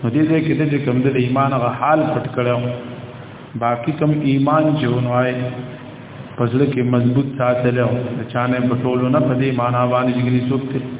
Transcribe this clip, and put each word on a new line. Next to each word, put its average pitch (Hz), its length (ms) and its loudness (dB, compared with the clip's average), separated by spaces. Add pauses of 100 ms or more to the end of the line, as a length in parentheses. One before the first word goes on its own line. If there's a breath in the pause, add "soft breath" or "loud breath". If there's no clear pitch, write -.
نو 117 60 0
دې 156 200 2
ځای 160 100 4
کې - 120 0
د 147 180 2
چې 143 140 0
کوم 127 160 2
د 131 160 2
ایمان 131 360 2
هغه 120 160 0
حال 131 320 2
پټ - 360 -2
کړی 123 140 2
و، 123 80 2 (1000)
باقي 120 340 0
کوم 151 200 2 (100)
ایمان 143 580 2
چې 123 40 0
ونوای، 123 500 2 (1000)
په 120 100 0
زړه 131 280 0
کې 123 40 0
مضبوط 123 460 2 (140)
ساتلی 123 420 2
و، 120 60 2
د 117 460 -4
چا 123 140 0
نه 127 120 0
پټولو 127 500 0
نه. 147 120 4
په 127 140 2
دې 131 220 0
معنا 123 300 2
باندې 123 260 2
چې 123 80 0
ګنې 123 300 0
څوک 135 100 0
ترې 135 200 -4 (200)